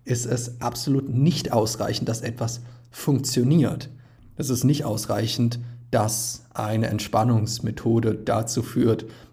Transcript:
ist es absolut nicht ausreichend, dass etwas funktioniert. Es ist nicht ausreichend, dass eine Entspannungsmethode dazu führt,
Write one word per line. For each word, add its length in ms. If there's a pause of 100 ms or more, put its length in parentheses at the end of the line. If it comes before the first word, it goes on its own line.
ist 200
es 380
absolut 480
nicht 420
ausreichend, 560
dass 140
etwas 400 (280)
funktioniert. 1000 (460)
Es 120
ist 160
nicht 220
ausreichend, 720 (300)
dass 640
eine 320
Entspannungsmethode 1300
dazu 480
führt, 420 (280)